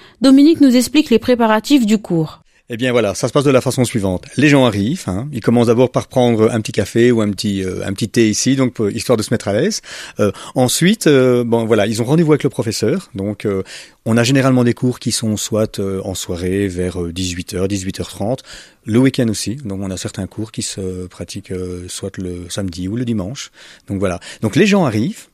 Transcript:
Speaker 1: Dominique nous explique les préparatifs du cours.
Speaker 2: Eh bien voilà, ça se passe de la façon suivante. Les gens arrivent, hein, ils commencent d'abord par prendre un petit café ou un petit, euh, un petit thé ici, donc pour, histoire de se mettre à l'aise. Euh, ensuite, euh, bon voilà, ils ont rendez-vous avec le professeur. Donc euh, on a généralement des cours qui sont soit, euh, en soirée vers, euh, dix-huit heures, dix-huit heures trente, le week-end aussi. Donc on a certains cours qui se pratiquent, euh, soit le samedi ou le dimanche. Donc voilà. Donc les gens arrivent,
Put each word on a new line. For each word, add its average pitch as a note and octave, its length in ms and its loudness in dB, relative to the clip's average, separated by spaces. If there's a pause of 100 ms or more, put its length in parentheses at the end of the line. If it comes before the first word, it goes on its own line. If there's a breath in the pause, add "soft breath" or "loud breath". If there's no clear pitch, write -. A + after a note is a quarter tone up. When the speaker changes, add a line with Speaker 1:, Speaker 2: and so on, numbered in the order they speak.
(220 soft breath)
Speaker 1:
Dominique C#4 400 6
nous B3+ 160 6
explique D4 320 2
les A3+ 100 6
préparatifs A#3 680 2
du G#3+ 120 4
cours. E3 400 -2 (360)
Speaker 2:
Eh A#2 40 -4
bien B2 160 0
voilà, A2 220 2
ça - 120 -2
se A#2 60 -4
passe D3 100 4
de C#3+ 80 4
la B2+ 80 6
façon B2+ 240 0
suivante. G2 400 -2 (140)
Les C3+ 100 4
gens C#3+ 180 6
arrivent, A2+ 420 0
hein, G#2 260 -4
ils A#2 80 -8
commencent A#2+ 260 2
d'abord A#2 240 4
par A#2+ 160 -4
prendre A#2 420 2
un A#2 120 -2
petit A2+ 100 -8
café A#2 400 2
ou A2+ 100 2
un G#2 100 0
petit, G2 340 -4
euh, F#2+ 200 -8
un F#2+ 60 -4
petit G2 160 -4
thé A2+ 220 2
ici, B2+ 260 0
donc C3 160 0
pour, G#2+ 180 -2
histoire A2 280 -2
de A2 60 -2
se - 100 -6
mettre G#2+ 160 -4
à G2 40 0
l'aise. D#3 280 -2 (400 loud breath)
Euh, G#2 100 2 (240 loud breath)
ensuite, D#3 520 2
euh, B2+ 360 4
bon A#2 220 0
voilà, G#2+ 200 2
ils A2 160 -2
ont A2+ 40 -4
rendez-vous D#3 260 2
avec C#3+ 120 2
le C#3+ 60 0
professeur. A#2 640 -4
Donc G2+ 320 -6
euh, G2 160 -2 (440 loud breath)
on A2+ 100 0
a A#2 80 4
généralement B2+ 400 4
des A#2+ 100 2
cours B2 260 -4
qui A#2+ 120 -6
sont A2 240 -2
soit, G#2+ 440 -2
euh, G2 260 -4
en F#2+ 100 -6
soirée F#2 540 -2
vers, F2+ 340 -4
euh, E2+ 80 -6
dix-huit F2+ 440 -8
heures, F#2+ 120 0
dix-huit F#2+ 320 -6
heures F2+ 80 -8
trente, G#2 360 -6 (420 loud breath)
le A2+ 140 0
week-end C3 280 2
aussi. G#2 300 -6
Donc G2 260 -10
on F#2+ 80 -6
a F#2 60 -8
certains G2 300 -8
cours - 260 -12
qui - 80 -8
se F#2 460 -8
pratiquent, - 440 -14
euh, F2+ 380 -8
soit - 300 -10
le F2+ 300 -8
samedi F2+ 380 -6
ou G2+ 80 -6
le B2 80 -4
dimanche. A2+ 480 -6 (380 soft breath)
Donc G2+ 100 -4
voilà. F#2 220 -2 (200 loud breath)
Donc G#2+ 140 -2
les E3 100 6
gens G3 200 4
arrivent, A#2 480 -2